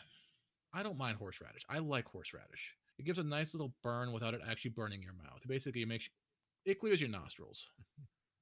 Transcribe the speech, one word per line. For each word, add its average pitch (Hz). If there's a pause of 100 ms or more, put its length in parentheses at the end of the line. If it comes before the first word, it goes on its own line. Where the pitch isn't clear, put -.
(720)
I 185
don't 202
mind 120
horseradish. 107
I 147
like 143
horseradish. - (240)
It 139
gives 175
a 170
nice 151
little 147 (100)
burn 123
without 113
it 117
actually 113
burning 107
your 92
mouth. -
Basically, 131
it 113
makes, 113 (560)
it 196
clears 208
your 135
nostrils. - (760)